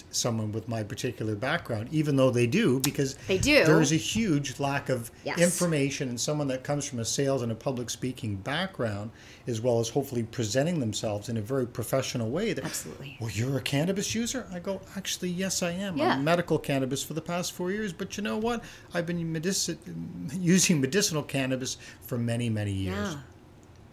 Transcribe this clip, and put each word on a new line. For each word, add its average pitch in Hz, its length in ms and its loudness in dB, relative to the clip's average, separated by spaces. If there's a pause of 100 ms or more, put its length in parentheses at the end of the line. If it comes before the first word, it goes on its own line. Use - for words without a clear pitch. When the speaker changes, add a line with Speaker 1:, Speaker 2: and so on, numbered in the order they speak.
(120)
Speaker 1:
someone 110 400 0
with 110 160 -6
my 110 160 -2
particular 110 500 -4
background, 123 560 -2
even 151 240 2
though 131 160 8
they 120 160 4
do, 135 320 4
because 135 380 0 (100)
Speaker 2:
They 190 120 2
do. 269 260 6
Speaker 1:
there's 156 260 8
a 160 60 4
huge 156 640 0
lack 139 280 0
of 120 220 -2 (140)
Speaker 2:
Yes. 143 160 -4
Speaker 1:
information, 156 680 2
and 120 120 -4
someone 151 260 0
that 131 160 -2
comes 143 260 -2
from 120 120 -4
a 113 40 -2
sales 135 380 2
and 117 80 0
a 107 60 -2
public 123 340 -4
speaking 117 460 -4
background, 117 720 -4 (380)
as 113 120 -2
well 117 200 4
as 117 80 0
hopefully 135 340 0
presenting 131 560 0
themselves 107 500 -2
in 117 80 -2
a 110 40 -2
very 123 260 0
professional 123 640 -2
way. 185 220 0
That, - 120 -4
Speaker 2:
Absolutely. - 560 -10
Speaker 1:
"Well, 113 100 -4
you're 120 280 0
a 120 40 -2
cannabis 185 520 0
user?" 233 380 -4
I 175 80 -8
go, 190 200 -6 (160)
"Actually, 180 340 -4
yes, 185 300 -2
I 175 120 0
am. 185 240 -4
Speaker 2:
Yeah. 320 180 2
Speaker 1:
I'm 139 80 0
medical 165 380 2
cannabis 135 420 0
for 151 120 -8
the 160 80 -4
past 175 280 -4
four 180 220 -4
years, 214 200 -2
but 190 240 -8
you 202 60 -4
know 220 160 -2
what? 226 240 -2 (320)
I've 175 120 -2
been 170 260 -2
medici-, 160 440 -2 (600)
using 175 420 6
medicinal 151 440 2
cannabis 131 540 -2 (220)
for - 160 -6
many, 117 320 0
many 104 240 0
years." 180 420 -2
Speaker 2:
Yeah. 139 60 -10 (720)